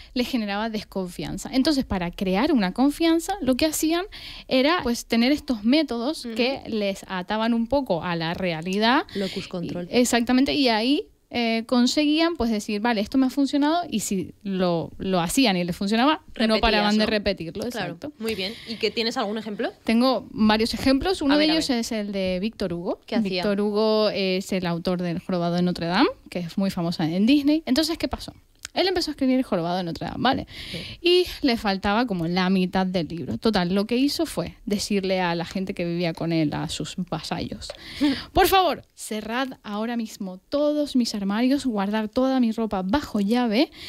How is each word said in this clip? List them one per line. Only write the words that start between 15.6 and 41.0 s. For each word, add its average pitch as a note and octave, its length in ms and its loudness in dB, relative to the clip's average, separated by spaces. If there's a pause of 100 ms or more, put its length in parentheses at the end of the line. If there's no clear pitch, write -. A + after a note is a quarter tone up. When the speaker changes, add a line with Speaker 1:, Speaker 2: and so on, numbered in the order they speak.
Speaker 1:
les F3 140 -2
funcionaba, A3+ 400 2 (100)
no - 80 -18
Speaker 2:
Repetías, A3 260 2
Speaker 1:
paraban G#3+ 380 4
de G#3+ 60 4
Speaker 2:
¿no? A3 60 0
Speaker 1:
repetirlo, G3 600 -2
Speaker 2:
Claro, F#3 240 -6
Speaker 1:
exacto. C#4 240 -12
Speaker 2:
muy A3 160 -4
bien. G3+ 200 -6 (140)
¿Y A3+ 60 -8
que G#3 160 -2
tienes A3+ 260 -2
algún A3+ 220 -2
ejemplo? A3+ 320 -6 (140)
Speaker 1:
Tengo A#3 480 2
varios G#3+ 420 2
ejemplos. C#4 480 2
Uno C#4+ 120 4
Speaker 2:
A - 40 6
Speaker 1:
de D4 80 6
Speaker 2:
ver, D#4 40 4
a - 40 4
Speaker 1:
ellos D#4+ 140 0
Speaker 2:
ver. B3 100 0
Speaker 1:
es A#3 140 -4
el G#3 200 -4
de F#3 280 -2
Víctor G3+ 340 -4
Hugo. F3 320 -6
Speaker 2:
¿Qué - 80 -4
hacía? G#3 160 2 (140)
Speaker 1:
Víctor G3+ 160 0
Hugo G#3+ 500 2
es F#3+ 420 -2
el F#3 140 0
autor E3+ 340 -2
del F3 200 -2
Jorobado F3 340 -2
de F3+ 80 2
Notre F3 240 0
Dame, G#3+ 240 4 (180)
que F#3 120 -6
es E3+ 180 -6
muy G3 120 0
famosa E3+ 380 -2
en F3+ 160 2
Disney. D4 420 4
Entonces, D#4 320 0
¿qué D4+ 100 -4
pasó? - 260 -10 (400)
Él F4+ 140 2
empezó F4 220 0
a - 20 -6
escribir C4 240 2
El C4 60 4
Jorobado F3 340 -2
de F#3+ 60 -2
Notre E3 240 -6
Dame, - 160 -8
¿vale? - 240 0 (240)
Speaker 2:
Sí. - 80 -10 (240)
Speaker 1:
Y F4 240 4 (160)
le A#3 160 2
faltaba G#3 480 0
como F3+ 200 -2
la F3+ 220 2
mitad F#3+ 380 2
del F3+ 200 -2
libro. E3+ 300 -6
Total, G3 380 0
lo G3+ 120 0
que A#3+ 120 -2
hizo C#4+ 260 0
fue - 300 -6 (100)
decirle F#3+ 560 0
a F3 140 0
la E3+ 100 -2
gente F#3+ 300 -6
que F3+ 100 -4
vivía E3+ 300 -2
con E3 180 -4
él, D#3 220 2
a D3 160 -4
sus - 260 -8 (140)
vasallos, - 580 -8 (320)
Speaker 2:
<laughs> C#4 320 0
Speaker 1:
"Por F#4 160 6
favor, F4+ 340 4 (120)
cerrad A3 540 -6 (140)
ahora A3 360 -4
mismo F#3+ 400 -8
todos D4 580 0
mis A#3+ 180 2